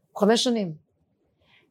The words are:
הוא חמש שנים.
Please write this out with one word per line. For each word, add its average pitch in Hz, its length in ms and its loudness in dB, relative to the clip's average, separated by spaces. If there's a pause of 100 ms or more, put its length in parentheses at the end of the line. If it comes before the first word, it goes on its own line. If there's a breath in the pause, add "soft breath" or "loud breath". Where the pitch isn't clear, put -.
(120)
הוא - 80 -16
חמש 226 240 2
שנים. 214 300 -4 (960)